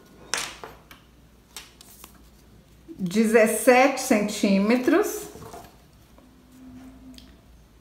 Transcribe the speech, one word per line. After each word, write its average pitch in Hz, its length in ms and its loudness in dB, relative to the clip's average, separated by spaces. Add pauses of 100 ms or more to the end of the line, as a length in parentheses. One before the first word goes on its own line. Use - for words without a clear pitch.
(3000)
dezessete 220 1000 2
centímetros 214 1200 0 (2500)